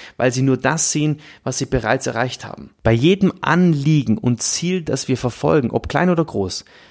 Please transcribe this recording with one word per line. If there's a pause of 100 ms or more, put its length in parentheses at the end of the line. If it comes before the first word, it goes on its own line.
(180)
weil
sie
nur
das
sehen, (240)
was
sie
bereits
erreicht
haben. (140)
Bei
jedem
Anliegen
und
Ziel,
das
wir
verfolgen,
ob
klein
oder
groß, (260)